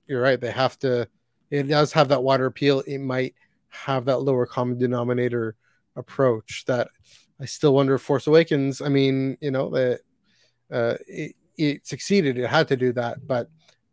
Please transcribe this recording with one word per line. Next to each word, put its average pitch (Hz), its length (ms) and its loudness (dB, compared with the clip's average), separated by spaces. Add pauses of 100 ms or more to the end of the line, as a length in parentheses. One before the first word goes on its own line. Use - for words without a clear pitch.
you're 127 140 -4
right. 127 200 2
They 120 120 -6
have 127 280 -2
to, 123 280 0 (420)
it 143 140 -2
does 147 280 2
have 147 160 4
that 131 140 4
wider 131 240 2
appeal. 139 400 2
It 139 120 -8
might 131 360 -4 (360)
have 131 340 -4
that 127 160 2
lower 131 260 2
common 123 320 -4
denominator 123 800 -2 (400)
approach 120 720 -2
that 123 220 -2 (520)
I 127 60 -12
still 143 280 2
wonder 135 200 4
if 127 80 -2
Force 135 260 -2
Awakens, 151 520 4
I 151 100 -4
mean, 135 500 2
you 147 100 -4
know, 131 200 -2
that, 127 300 0 (720)
uh, 120 240 -2 (140)
it, - 260 -12 (220)
it 147 300 -2
succeeded. 151 520 0
It 123 100 -2
had 151 200 2
to 139 80 0
do 123 160 0
that. 117 340 -6
But, 120 220 -4 (440)